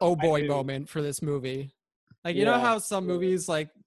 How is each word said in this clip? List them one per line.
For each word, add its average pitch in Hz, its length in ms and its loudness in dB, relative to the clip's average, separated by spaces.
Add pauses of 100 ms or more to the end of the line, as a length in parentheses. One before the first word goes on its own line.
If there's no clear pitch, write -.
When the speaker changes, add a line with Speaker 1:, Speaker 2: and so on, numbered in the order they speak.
Speaker 1:
oh 175 180 4
Speaker 2:
I - 60 -6
Speaker 1:
boy 151 160 4
Speaker 2:
knew. 147 60 0
Speaker 1:
moment 135 420 -2
for 156 120 -4
this 143 200 -6
movie. 139 520 -4 (500)
Like, 170 120 -4
you 196 100 2
know 240 100 4
Speaker 2:
Yeah, 240 60 2
Speaker 1:
how 233 180 2
some 196 280 -4
Speaker 2:
yeah. 180 60 0
Speaker 1:
movies, 180 340 0
like, 156 220 -2 (180)